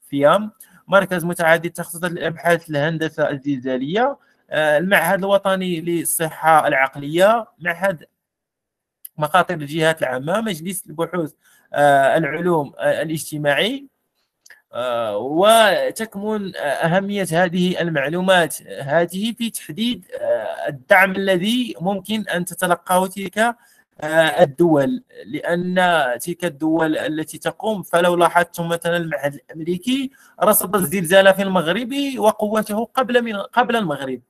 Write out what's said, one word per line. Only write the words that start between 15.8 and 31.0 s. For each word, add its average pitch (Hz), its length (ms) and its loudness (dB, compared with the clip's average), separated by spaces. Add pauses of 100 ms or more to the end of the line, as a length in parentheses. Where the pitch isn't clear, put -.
آه، - 40 -8
أهمية 180 720 -2
هذه 180 480 0
المعلومات 170 840 0 (200)
هذه 175 500 0
في 226 180 -6
تحديد، 214 560 -6 (140)
آه، 117 480 -4
الدعم 185 440 2
الذي 196 680 -2
ممكن 196 480 -4
أن 175 160 -4
تتلقاه 180 640 0
تلك، 196 320 -8
آه، 160 1040 0
الدول، 139 600 2 (240)
لأن 175 480 -4 (440)
تلك 170 260 -8
الدول 160 540 0
التي 156 400 -6
تقوم، 190 440 -6
فلو 175 340 2
لاحظتم 175 520 2
مثلًا 170 280 -2
المعهد 143 380 -4
الأمريكي 180 760 -4 (320)
رصد 208 340 2
الزلزال 190 580 4